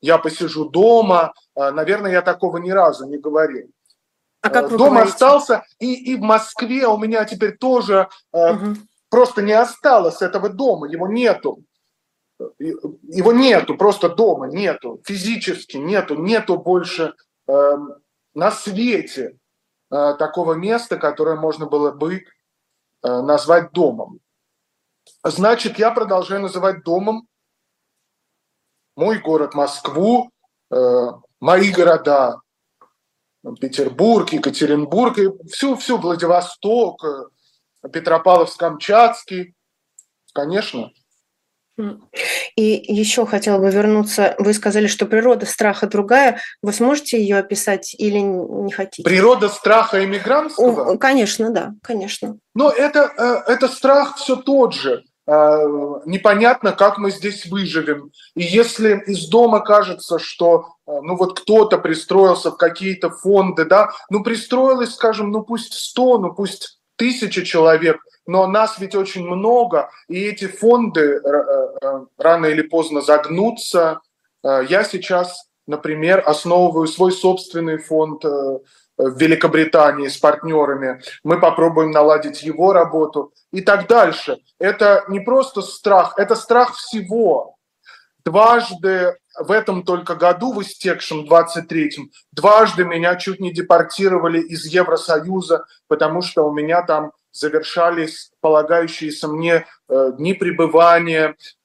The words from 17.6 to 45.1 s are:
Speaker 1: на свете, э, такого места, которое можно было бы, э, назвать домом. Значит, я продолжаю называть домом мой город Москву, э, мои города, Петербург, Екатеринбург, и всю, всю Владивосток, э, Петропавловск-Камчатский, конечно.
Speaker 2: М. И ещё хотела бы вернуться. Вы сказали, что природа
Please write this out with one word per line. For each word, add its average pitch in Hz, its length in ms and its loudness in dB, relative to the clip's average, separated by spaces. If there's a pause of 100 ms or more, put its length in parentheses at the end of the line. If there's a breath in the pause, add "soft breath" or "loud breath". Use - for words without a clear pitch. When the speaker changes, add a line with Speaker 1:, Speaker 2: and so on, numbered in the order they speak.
Speaker 1:
на 175 160 0
свете, 202 840 -6 (540)
э, 143 280 0
такого 165 360 -4
места, 202 420 -4
которое 156 400 -2
можно 156 300 -6
было 147 260 -2
бы, 160 320 -8 (800)
э, 123 200 -4
назвать 147 500 0
домом. 139 480 -4 (1040)
Значит, 208 560 0
я 220 120 2
продолжаю 196 500 -2
называть 180 420 -4
домом 202 440 -4 (1700)
мой 202 220 -2
город 151 360 -2
Москву, 156 760 -2 (400)
э, 123 360 2 (340)
мои 185 300 4
города, 156 720 2 (1200)
Петербург, 143 720 0
Екатеринбург, 151 840 0
и 196 100 4 (220)
всю, 269 260 -4
всю 240 220 -4
Владивосток, 175 1080 -2
э, - 840 -14
Петропавловск-Камчатский, 175 1600 0 (800)
конечно. 190 560 -6 (880)
Speaker 2:
М. 208 320 -10 (460 loud breath)
И 220 60 0 (300)
ещё 214 320 0
хотела 208 340 0
бы 196 120 2
вернуться. 208 680 0
Вы 208 140 2
сказали, 208 340 0
что 208 200 -2
природа 220 400 2